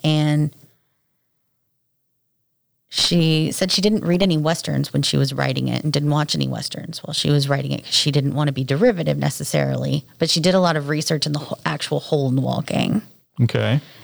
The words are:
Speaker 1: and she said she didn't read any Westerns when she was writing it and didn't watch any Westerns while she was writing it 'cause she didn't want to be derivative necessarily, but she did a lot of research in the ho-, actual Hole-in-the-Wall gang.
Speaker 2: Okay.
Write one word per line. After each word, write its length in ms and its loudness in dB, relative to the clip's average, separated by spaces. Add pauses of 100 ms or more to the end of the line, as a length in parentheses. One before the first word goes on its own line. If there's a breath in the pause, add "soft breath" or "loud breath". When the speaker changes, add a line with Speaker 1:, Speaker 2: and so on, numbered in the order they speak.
Speaker 1:
and 500 2 (2250)
she 640 2
said 200 -2
she 120 0
didn't 200 2
read 200 2
any 120 2
Westerns 560 -2
when 120 0
she 120 0
was 160 2
writing 360 -2
it 160 -2
and 100 -2
didn't 160 0
watch 240 0
any 140 -2
Westerns 560 -8
while 100 -10
she 160 -2
was 180 2
writing 240 -2
it 120 -6
'cause 100 -10
she 160 0
didn't 240 0
want 140 0
to 40 0
be 120 -2
derivative 540 2
necessarily, 880 -2 (120 soft breath)
but 120 0
she 100 2
did 160 2
a 40 6
lot 160 4
of 140 -4
research 380 -2
in 60 -2
the 60 -2
ho-, 260 -8
actual 340 -4
Hole-in-the-Wall 640 0
gang. 400 0 (380)
Speaker 2:
Okay. 380 2 (240 loud breath)